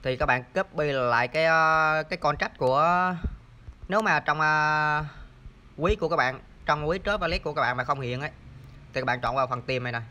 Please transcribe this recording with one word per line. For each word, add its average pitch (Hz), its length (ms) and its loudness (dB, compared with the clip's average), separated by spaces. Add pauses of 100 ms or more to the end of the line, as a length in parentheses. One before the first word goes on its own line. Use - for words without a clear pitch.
thì 131 140 -2
các 147 100 -2
bạn 127 180 2 (100)
copy 151 380 -2
lại 123 360 2
cái, 160 160 0
ờ, 160 640 4
cái - 60 -6
contract - 420 -2
của, 170 560 2 (760)
nếu 208 140 2
mà 165 180 4
trong, 151 200 0
ờ, 151 640 2 (720)
quý 185 200 2
của 165 120 -2
các 165 80 0
bạn, 131 240 0 (260)
trong 151 220 2
quý 185 160 0
trust 202 160 0
wallet 175 220 -2
của 151 120 -4
các 147 80 0
bạn 123 140 0
mà 127 80 -2
không 139 160 -2
hiện 127 200 -4
ấy, 147 100 -6 (640)
thì 135 80 -2
các 127 40 -4
bạn 123 160 0
chọn 120 160 -2
vào 131 100 2
phần 123 160 -6
tìm 127 220 -4
này 123 80 -4
nè. 117 80 -4 (100)